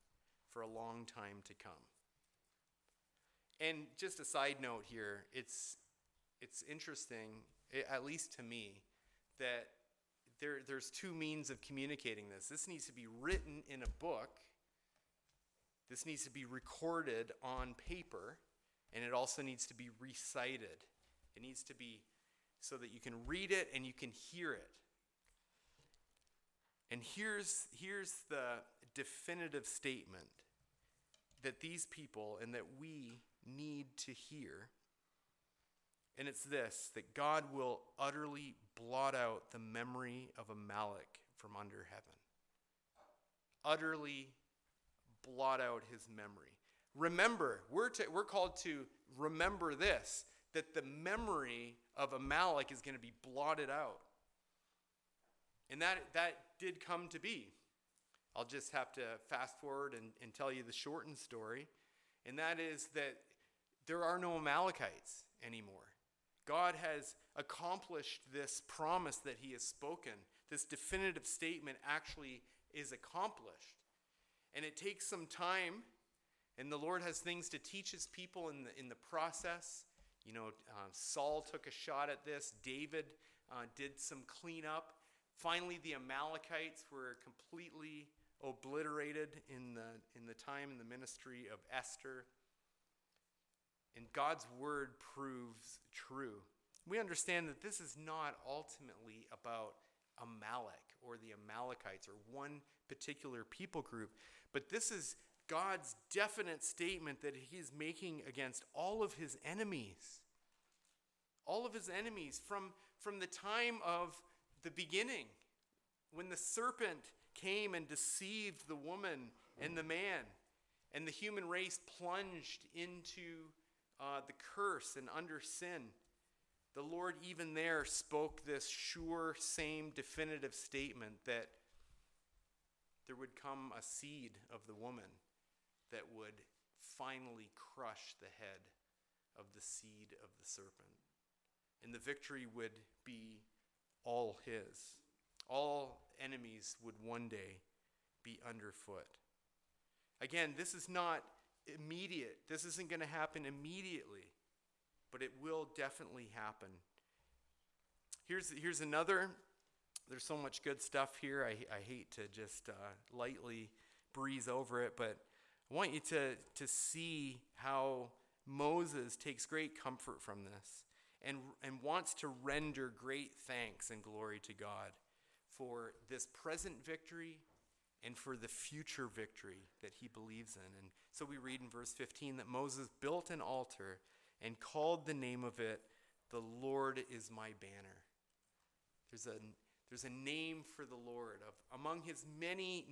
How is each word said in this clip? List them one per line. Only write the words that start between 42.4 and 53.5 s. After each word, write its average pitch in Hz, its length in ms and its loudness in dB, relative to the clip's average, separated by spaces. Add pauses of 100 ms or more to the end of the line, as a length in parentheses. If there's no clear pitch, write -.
Utterly 151 640 4 (1000)
blot 131 320 6
out 120 320 4
his 113 180 -10
memory. 104 440 -10 (420)
Remember, 170 720 8
we're 208 200 6
to, 226 220 2
we're 190 120 6
called 185 400 6
to 147 220 0 (320)
remember 160 580 6
this, 156 480 6 (300)
that 160 200 0
the 160 80 2
memory 143 920 2 (220)
of 135 160 4
Amalek 143 580 6
is 127 100 -6
gonna 135 180 -4
be 117 120 -10 (100)
blotted 143 480 4